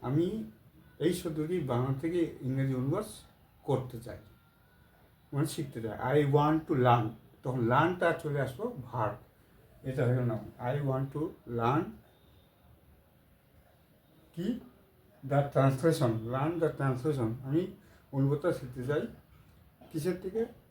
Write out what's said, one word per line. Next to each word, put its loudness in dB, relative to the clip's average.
আমি 0
এই 2
শব্দটি -4
বাংলা 0
থেকে -2
ইংরেজি 0
অনুবাদ 0
করতে -2
চাই, -14
মানে 2
শিখতে -6
চাই। 2
I 2
want 4
to -2
learn, 6
তখন -2
লার্নটা 4
চলে -2
আসলো -6
ভার্ব, -2
এটা -2
হলো 2
নাউন। -4
I -2
want -2
to -4
learn 2
কি? -4
The 4
translation, 4
learn 0
the 4
translation। 0
আমি 0
অনুবাদটা 2
শিখতে -8
চাই 0
কিসের -2
থেকে? -2